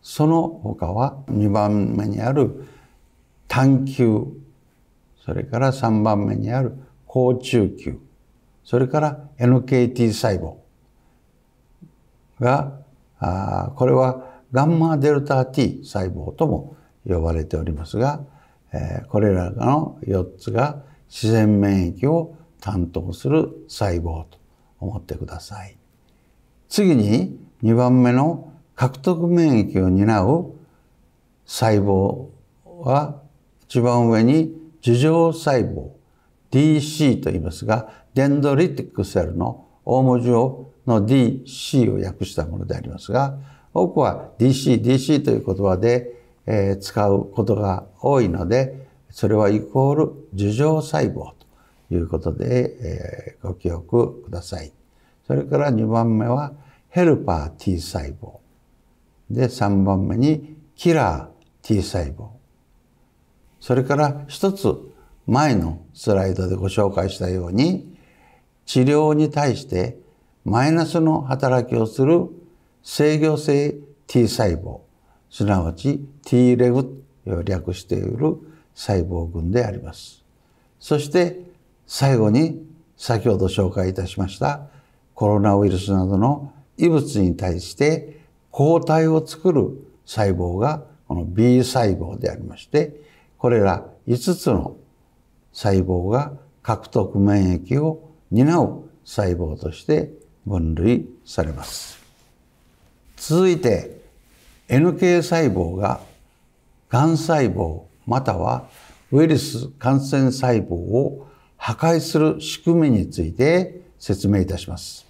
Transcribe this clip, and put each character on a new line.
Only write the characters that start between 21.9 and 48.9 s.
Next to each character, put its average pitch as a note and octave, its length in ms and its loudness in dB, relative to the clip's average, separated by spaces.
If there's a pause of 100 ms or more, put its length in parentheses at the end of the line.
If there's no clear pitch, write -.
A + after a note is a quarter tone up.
疫 C#3 160 0
を E3 260 -2 (240)
担 F#2 260 -2
当 F2 260 -8
す - 160 -6
る D#3 200 2 (200)
細 F2+ 320 -4
胞 E2 240 -8
と - 140 -20 (400)
思 F#2+ 200 -8
っ F2 40 -12
て - 120 -12
く - 120 -10
だ E2 140 -14
さ F#2+ 240 -18
い。 - 120 -20 (920)
次 F#3+ 260 4
に A#2 440 2 (240)
二 A2 120 4
番 B2 280 6
目 A#2+ 100 4
の D3+ 400 0 (220)
獲 C3 240 -2
得 E3+ 280 0
免 D#3+ 420 4
疫 F#2 160 2
を F#2 40 4
担 G2+ 360 4
う E3 280 0 (960)
細 G#2+ 340 2
胞 G2 480 0 (360)
は、 D3 580 -4 (420)
一 - 160 -2
番 A#2+ 280 2
上 A2+ 140 4
に D#3 320 2 (260)
樹 A#2+ 160 2
状 D#3+ 360 4
細 C#3 280 0
胞、 - 300 -6 (600)
デ C3 100 4
ィ D#3 160 6
ー D3 40 2
シ D3 300 0
ー - 100 0
と - 100 -2
言 F2 100 -2
い - 20 -6
ま F2 100 -4
す - 120 -12
が、 A2 260 -2 (240)
デ C3+ 120 2
ン C#3+ 140 2
ド C#3 140 2
リ D3 200 2
テ - 80 -8
ィ - 100 -14
ッ - 20 -20
ク G2 100 -4
セ F#2+ 180 -2
ル E2 120 -4
の - 320 -6 (180)
大 C3 180 2
文 B2 200 2
字 A#2+ 80 0
を、 B2 420 0 (140)
の A2 180 2
デ A#2 100 2
ィ C3+ 300 2
ー - 20 -20
シ - 380 -2
ー G2+ 180 0
を - 20 -4
訳 F#2 200 -8
し - 100 -12
た D#2+ 120 -4
も F2 120 -8
の F#2 80 -8
で - 80 -6
あ - 60 -6
り - 80 -12
ま E2 100 -14
す - 140 -10
が、 C#3 260 -2 (340)
多 F3+ 160 2
く - 100 -2
は A#2 400 -2
デ A#2 80 4
ィ C3+ 40 6
ー - 20 4
シ C3+ 220 2
ー、 G#2+ 60 2
デ A2+ 120 0
ィ - 20 4
ー C3+ 40 2
シ D3+ 180 0
ー C#3+ 60 0
と B2 80 0
い A2+ 80 2
う - 60 -6
言 G2 120 -2
葉 F#2+ 200 2
で、 A#2+ 420 0 (320)
え G2 220 2
ー、 F#2+ 60 0
使 G#2 320 0
う - 200 0
こ G#2 140 -2
と G#2+ 120 2
が F#2+ 300 -4 (140)
多 C3+ 220 2
い G2+ 80 0
の F#2+ 180 -4
で、 C3+ 400 -2 (220)